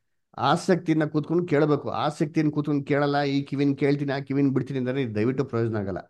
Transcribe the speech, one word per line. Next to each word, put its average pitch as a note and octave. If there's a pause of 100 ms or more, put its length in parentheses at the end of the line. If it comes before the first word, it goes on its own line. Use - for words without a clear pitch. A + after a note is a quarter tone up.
(380)
ಆಸಕ್ತಿನ D#3+
ಕೂತ್ಕೊಂಡು D#3
ಕೇಳಬೇಕು. D3
ಆಸಕ್ತಿನ D3+
ಕೂತ್ಕೊಂಡು D3
ಕೇಳಲ್ಲ, C#3+
ಈ C#3
ಕಿವಿನ C#3
ಕೇಳ್ತೀನಿ, C#3+
ಆ C3+
ಕಿವಿನ C#3
ಬಿಡ್ತೀನಿ C3
ಅಂದ್ರೆ B2+
ಇದು A2+
ದಯವಿಟ್ಟು B2+
ಪ್ರಯೋಜನ A#2
ಆಗಲ್ಲ F#2+ (120)